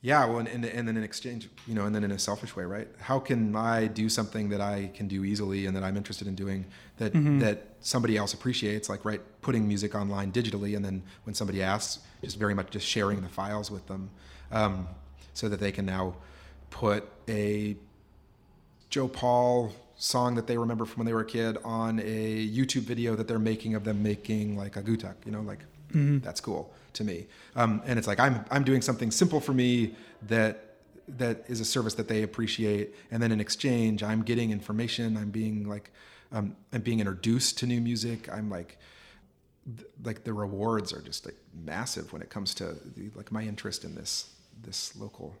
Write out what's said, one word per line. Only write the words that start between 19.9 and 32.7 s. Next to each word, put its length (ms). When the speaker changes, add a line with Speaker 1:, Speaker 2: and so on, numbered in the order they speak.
Speaker 1:
song 380
that 120
they 100
remember 280
from 140
when 80
they 60
were 80
a 40
kid 400
on 340
a 480
YouTube 360
video 320
that 120
they're 100
making 380
of 80
them 180
making, 560
like, 200
a 40
gutak, 340
you 80
know, 80
like, 180
Speaker 2:
Mm-hmm. 300
Speaker 1:
that's 200
cool 320
to 100
me. 220
Um, 280
and 140
it's 100
like, 120
I'm, 320
I'm 120
doing 200
something 260
simple 300
for 140
me 420
that, 480
that 400
is 120
a 60
service 300
that 120
they 140
appreciate. 720